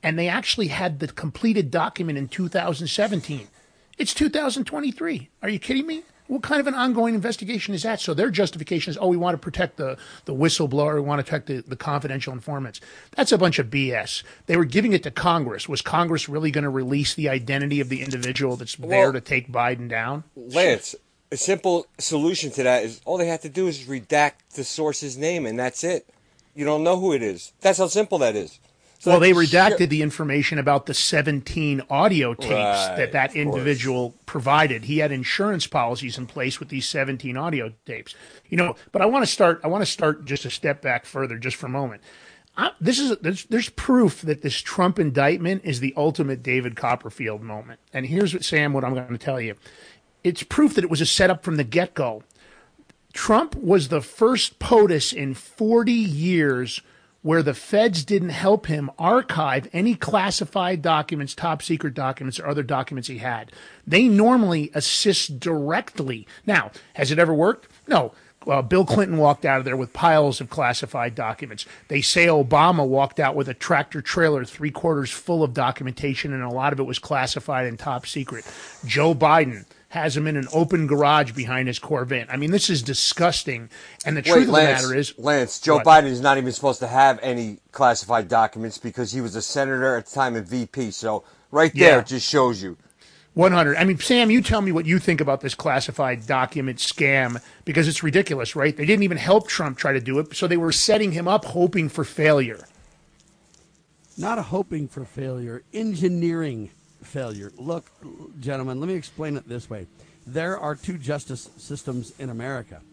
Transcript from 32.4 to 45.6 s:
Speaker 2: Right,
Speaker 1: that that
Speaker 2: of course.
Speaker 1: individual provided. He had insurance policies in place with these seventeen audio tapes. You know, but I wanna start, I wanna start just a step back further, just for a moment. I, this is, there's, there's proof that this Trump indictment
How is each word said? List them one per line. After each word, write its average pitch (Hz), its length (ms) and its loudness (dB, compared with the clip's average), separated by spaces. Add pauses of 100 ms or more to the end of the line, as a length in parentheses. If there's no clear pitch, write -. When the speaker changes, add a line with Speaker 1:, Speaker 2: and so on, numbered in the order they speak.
Speaker 2:
Right, 101 460 0
Speaker 1:
that 117 160 0
that 135 160 2
Speaker 2:
of - 60 -10
course. 147 120 -2
Speaker 1:
individual 131 640 -2 (140)
provided. 135 600 0
He 147 120 -2
had 151 140 0
insurance 165 560 -2
policies 123 500 -4
in 123 80 -10
place 131 320 -6
with 143 100 -14
these 135 160 -8
seventeen 135 520 -6
audio 135 360 -6 (140)
tapes. 110 300 -14 (320)
You - 80 -4
know, 175 180 0 (160)
but 196 100 0
I 190 60 4
wanna 247 200 2
start, 170 360 4
I 156 60 -2
wanna 185 180 0
start 151 380 -2
just 139 200 -6
a 123 60 -8
step 143 320 -4
back 123 240 -2
further, 127 320 -6
just 123 160 -6
for - 120 -12
a - 20 -8
moment. 127 340 -6 (540)
I, - 240 -2
this 233 180 2
is, 262 200 0
there's, 185 260 -4
there's 226 240 -2
proof 247 540 2
that 151 200 -4
this 139 180 -4
Trump 185 380 -2
indictment 165 680 0